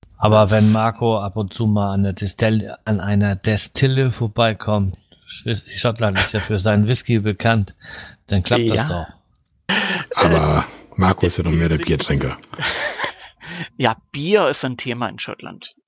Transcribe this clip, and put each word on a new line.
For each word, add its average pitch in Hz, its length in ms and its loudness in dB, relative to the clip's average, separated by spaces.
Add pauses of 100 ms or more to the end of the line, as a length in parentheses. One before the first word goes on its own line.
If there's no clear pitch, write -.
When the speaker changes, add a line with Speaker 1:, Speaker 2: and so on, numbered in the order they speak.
(180)
Speaker 1:
Aber 107 260 6
Speaker 2:
Das 101 80 2
Speaker 1:
wenn 107 200 6
Marco 110 480 0
ab 101 180 -6
und 101 160 -4
zu 113 140 -2
mal 101 260 0
an 98 100 2
der 98 100 0
Destille, 104 720 -2
an 107 140 0
einer 101 380 0
Destille 131 720 0
vorbeikommt, 107 840 0 (300)
Sch-, - 520 -8
Schottland 110 400 0
ist - 140 -2
ja 104 80 0
für 107 160 -2
seinen 104 300 4
Whisky 120 320 2
bekannt, 107 560 0 (520)
dann 95 160 2
klappt 117 260 0
das 110 200 0
Speaker 2:
Ja. 85 160 -6 (640)
Speaker 1:
doch. - 60 0 (400)
Speaker 3:
Aber 76 520 2
Speaker 2:
Äh, - 320 -12
Speaker 3:
Marco 95 280 2
ist 85 100 -2
ja 85 60 0
noch 82 80 0
mehr 82 180 2
der 78 80 2
Speaker 2:
das - 100 -4
Speaker 3:
Biertrinker. 71 540 -2
Speaker 2:
<laughs> - 60 -20 (1300)
Ja, 113 200 2 (160)
Bier 160 380 0
ist - 160 -4
ein 127 120 -6
Thema 120 300 -6
in 98 120 -10
Schottland. - 560 -14 (120)